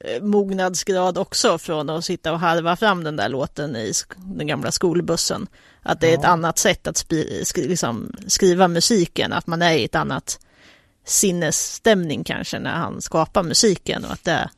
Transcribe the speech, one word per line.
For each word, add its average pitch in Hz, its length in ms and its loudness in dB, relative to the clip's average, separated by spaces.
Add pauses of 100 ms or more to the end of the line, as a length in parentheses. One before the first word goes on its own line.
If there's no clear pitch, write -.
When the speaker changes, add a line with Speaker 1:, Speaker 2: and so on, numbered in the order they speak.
(220)
Speaker 1:
mognadsgrad 190 960 2
också 190 400 2
från 156 320 -4
att 160 160 -4
sitta 165 260 -4
och 165 80 -2
harva 170 360 2
fram 185 280 2
den 151 120 -4
där 104 140 0
låten 139 460 -4
i 110 160 -4
sk-, - 240 -6 (220)
den 156 100 -6
gamla 147 240 -2
skolbussen. 165 760 0 (340)
Att 170 200 -2
det 165 80 4
är 165 40 6
ett 160 100 2
Speaker 2:
Ja. - 60 4
Speaker 1:
annat 165 280 2
sätt - 300 0
att 170 100 -4
spi-, - 480 -2
skri-, 151 220 -2
liksom 156 480 -4 (120)
skriva 185 400 4
musiken, 170 680 2
att - 140 -4
man 165 140 -2
är 170 160 4
i 113 80 2
ett - 100 -4
annat 147 440 -4 (680)
sinnesstämning 175 1160 2
kanske - 360 -6
när 123 140 -6
han 160 280 -6
skapar 165 420 0
musiken - 600 2
och - 60 -8
att - 120 -10
det 156 340 -2